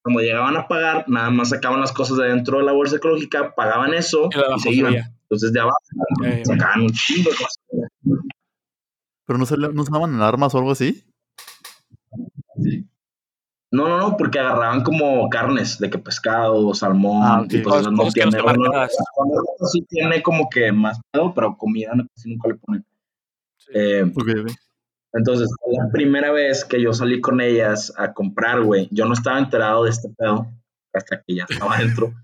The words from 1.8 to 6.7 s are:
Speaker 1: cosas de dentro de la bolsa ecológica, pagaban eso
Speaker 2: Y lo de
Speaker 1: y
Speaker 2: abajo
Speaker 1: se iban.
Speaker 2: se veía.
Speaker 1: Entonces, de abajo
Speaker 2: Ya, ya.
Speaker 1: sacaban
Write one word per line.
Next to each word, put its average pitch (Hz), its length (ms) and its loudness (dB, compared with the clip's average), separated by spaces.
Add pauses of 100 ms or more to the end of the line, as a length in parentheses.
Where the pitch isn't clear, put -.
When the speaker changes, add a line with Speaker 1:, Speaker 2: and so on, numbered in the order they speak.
Speaker 1:
cosas 127 260 -2
de 127 120 2
dentro 123 280 0
de 143 60 2
la 143 80 2
bolsa 143 240 2
ecológica, 147 580 -2
pagaban 117 400 0
eso 165 380 0
Speaker 2:
Y 175 40 -8
lo 143 60 2
de 139 60 4
Speaker 1:
y - 0 -
Speaker 2:
abajo 131 140 0
Speaker 1:
se 120 100 0
iban. 127 220 2
Speaker 2:
se 120 40 2
veía. - 240 -8
Speaker 1:
Entonces, 110 320 -2
de 120 60 2
abajo 120 180 2 (460)
Speaker 2:
Ya, 120 160 0
ya. 117 60 -8
Speaker 1:
sacaban 101 360 2